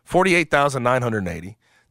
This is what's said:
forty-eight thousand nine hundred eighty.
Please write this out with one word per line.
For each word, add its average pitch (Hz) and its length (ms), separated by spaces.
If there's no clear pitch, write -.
forty-eight 175 480
thousand 143 320
nine 123 200
hundred 110 240
eighty. 85 280